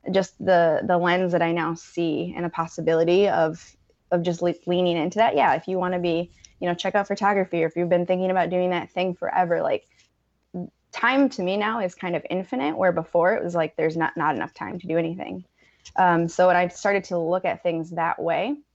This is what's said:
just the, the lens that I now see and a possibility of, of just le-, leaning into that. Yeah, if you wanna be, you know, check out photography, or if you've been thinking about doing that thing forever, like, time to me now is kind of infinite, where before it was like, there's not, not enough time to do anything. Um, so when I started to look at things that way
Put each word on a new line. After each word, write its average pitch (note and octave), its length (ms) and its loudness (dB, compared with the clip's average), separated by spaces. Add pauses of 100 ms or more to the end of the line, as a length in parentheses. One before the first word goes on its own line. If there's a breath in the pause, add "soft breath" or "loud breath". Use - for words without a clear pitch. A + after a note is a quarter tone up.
(120)
just F#3+ 320 0
the, E3+ 420 4
the F3+ 120 2
lens F3 340 2
that E3+ 100 2
I E3 100 0
now E3 240 -2
see E3+ 600 -4
and F3 100 -4
a E3 40 -4
possibility E3 800 2
of, E3 460 -2 (360)
of F3+ 100 2
just E3+ 200 -2
le-, F3 120 0 (140)
leaning F3 300 2
into F3 220 -2
that. A3+ 160 4
Yeah, G3+ 200 4
if D#3 120 -6
you F#3 120 -2
wanna F3+ 200 -2
be, F3 300 -2 (300 soft breath)
you F3+ 80 -4
know, F3 60 0
check F#3 220 -4
out G3+ 120 2
photography, G3 560 0
or D#3+ 40 2
if D#3+ 80 -6
you've F3 140 0
been F3 160 2
thinking F#3 260 0
about F3+ 180 2
doing F3+ 220 0
that F3 200 -4
thing F3+ 240 -2
forever, E3+ 460 0
like, - 240 -2 (1040 soft breath)
time C4 380 2
to A3 120 -6
me F#3 160 -2
now A3 220 -2
is F#3 160 -4
kind F3 200 -4
of D3 140 -4
infinite, G3 480 -4
where F#3 140 2
before E3+ 420 0
it - 100 -2
was F3 120 -6
like, D#3+ 200 -2
there's D#3+ 220 -2
not, D#3+ 180 -2
not D3+ 200 0
enough - 180 -6
time - 260 -10
to F3 80 -14
do D#3+ 100 -2
anything. F3 460 -6 (520 loud breath)
Um, E3+ 320 4
so F#3 200 2
when F3+ 80 6
I F3+ 120 2
started G3+ 380 -2
to F3 120 -4
look F3 280 -2
at F3 180 -4
things E3 280 -4
that E3 300 -4
way E3+ 340 -2 (200)